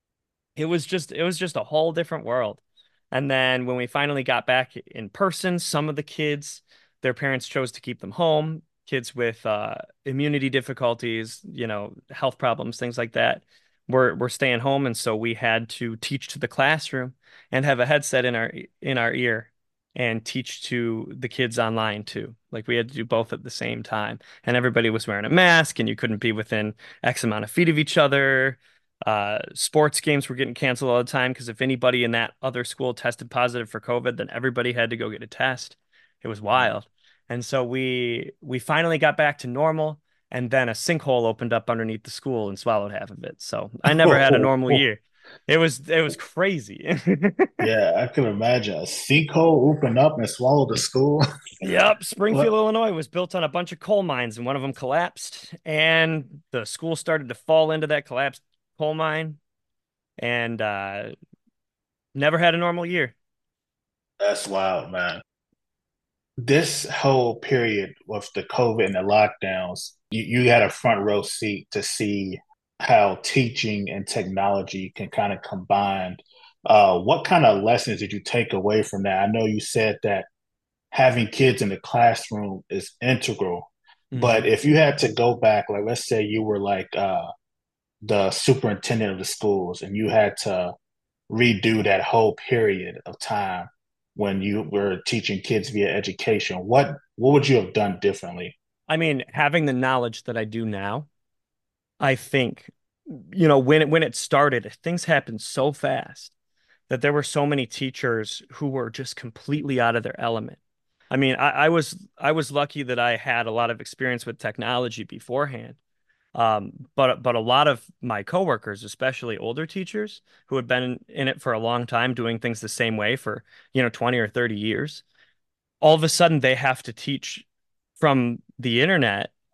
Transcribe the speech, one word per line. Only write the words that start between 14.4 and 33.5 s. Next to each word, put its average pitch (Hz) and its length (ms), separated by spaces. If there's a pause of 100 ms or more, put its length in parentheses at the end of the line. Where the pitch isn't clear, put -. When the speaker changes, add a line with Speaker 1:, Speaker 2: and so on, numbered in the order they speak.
Speaker 1:
home. 139 260
And 117 100
so 113 200
we 113 180
had 113 360
to 117 260
teach - 320
to - 100
the 143 80
classroom 135 680 (360)
and 131 140
have 139 160
a 123 60
headset 139 380
in 120 120
our, 113 160 (280)
in 135 180
our 117 140
ear 120 380 (460)
and 113 280
teach - 400
to 117 520
the 127 120
kids 120 300
online 110 460
too. 107 300 (160)
Like, 110 180
we 120 80
had 117 120
to 131 60
do 123 100
both 117 280
at - 100
the 120 80
same 117 320
time, 110 360 (260)
and 120 120
everybody 120 340
was 110 160
wearing 104 180
a 110 60
mask, 170 480
and 110 100
you 110 80
couldn't 113 220
be 113 140
within 107 420 (280)
X 120 220
amount 107 200
of 110 60
feet 170 180
of 156 100
each 156 200
other. 135 600 (480)
Uh, 104 320 (160)
sports - 460
games 143 280
were 127 80
getting 123 180
canceled 131 360
all 120 80
the 123 120
time 127 240
'cause 120 140
if 110 120
anybody 127 440
in 117 80
that 117 300
other 123 220
school 127 300
tested 120 360
positive 120 380